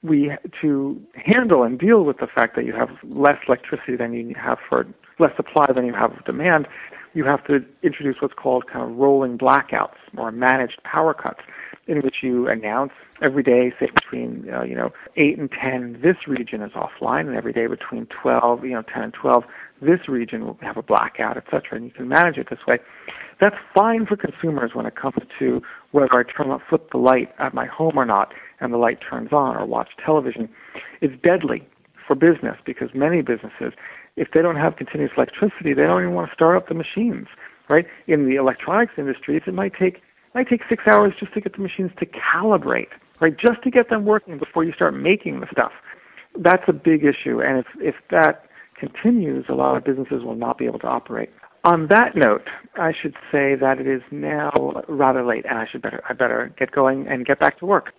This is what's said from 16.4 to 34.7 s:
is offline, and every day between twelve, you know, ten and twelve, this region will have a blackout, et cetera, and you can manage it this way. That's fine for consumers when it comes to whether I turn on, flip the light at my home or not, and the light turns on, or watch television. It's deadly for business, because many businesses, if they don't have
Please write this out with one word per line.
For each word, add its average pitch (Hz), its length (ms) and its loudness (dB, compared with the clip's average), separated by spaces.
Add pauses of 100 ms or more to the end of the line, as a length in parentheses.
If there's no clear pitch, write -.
is 104 100 -12
offline, - 540 -4
and 127 100 -6
every 117 160 -6
day 117 140 -2
between 117 400 -10
twelve, 120 580 0
you 131 60 -6
know, 117 120 -6
ten 120 200 -10
and 113 100 -10
twelve, 123 300 2 (400)
this 170 260 2
region 117 380 -4
will 113 160 -12
have 104 140 -10
a 117 60 -8
blackout, - 540 0
et - 140 -14
cetera, 143 260 -6
and 117 100 -10
you 123 40 -16
can 127 160 -12
manage 156 300 2
it 135 120 -8
this - 180 -10
way. 120 120 2 (600)
That's 202 160 4 (180)
fine 226 320 4
for 208 100 -2
consumers 147 560 -4
when 117 140 -6
it 117 80 -8
comes - 220 -6 (240)
to 127 220 0 (280)
whether 135 240 4
I 123 80 6
turn 131 280 -4
on, 135 180 -4
flip - 240 -2
the 131 60 -2
light 123 420 4
at 131 140 -6
my 123 120 -4
home 156 300 -2
or 135 80 4
not, 101 280 2 (280)
and 123 120 -6
the 117 60 -2
light 120 220 0
turns 120 320 -8
on, 131 240 2
or 107 100 -6
watch 117 220 -4 (160)
television. 131 440 -2 (520)
It's 131 220 -4
deadly 165 440 0 (400)
for 160 80 2
business, 147 500 2
because 123 300 -8
many 156 260 0
businesses, 120 520 -6 (440)
if - 160 -4
they 165 100 4
don't 170 140 2
have 156 200 0